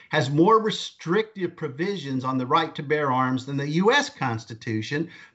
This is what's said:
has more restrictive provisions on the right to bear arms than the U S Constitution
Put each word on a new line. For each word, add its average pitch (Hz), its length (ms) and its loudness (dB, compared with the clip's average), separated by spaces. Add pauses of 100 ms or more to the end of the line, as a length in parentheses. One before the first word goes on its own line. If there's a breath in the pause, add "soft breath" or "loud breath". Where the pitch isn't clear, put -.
(100)
has 139 200 0
more 190 300 6
restrictive 190 960 -4
provisions 139 680 -4
on 131 140 0
the 127 80 -2
right 160 300 2
to 156 80 -8
bear 151 260 0
arms 127 360 0
than 139 100 -6
the 143 140 -4
U 185 200 4
S 285 200 2
Constitution 117 960 -4 (260 loud breath)